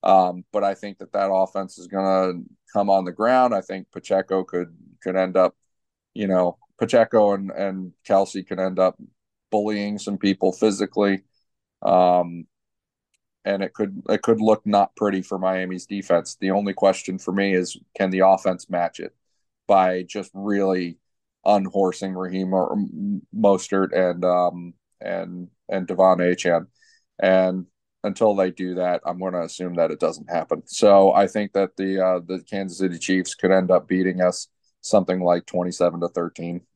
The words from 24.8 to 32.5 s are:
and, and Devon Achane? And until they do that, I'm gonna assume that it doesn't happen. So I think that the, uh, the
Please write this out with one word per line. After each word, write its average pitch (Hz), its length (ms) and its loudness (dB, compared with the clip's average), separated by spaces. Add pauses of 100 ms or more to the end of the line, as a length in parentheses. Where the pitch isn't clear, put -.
and, 90 480 -10 (200)
and 95 180 -6
Devon 92 320 4
Achane? 87 480 0 (540)
And 92 460 2 (360)
until 104 320 0
they 92 160 0
do 90 240 -8
that, 90 320 -2
I'm 90 140 -6
gonna 90 240 -4
assume 87 300 -10
that 82 180 0
it 73 80 -10
doesn't - 280 -4
happen. 82 380 -4
So 98 460 6
I 101 160 4
think 104 240 -6
that 98 240 -2
the, 95 280 -2
uh, 92 220 0
the 90 240 -8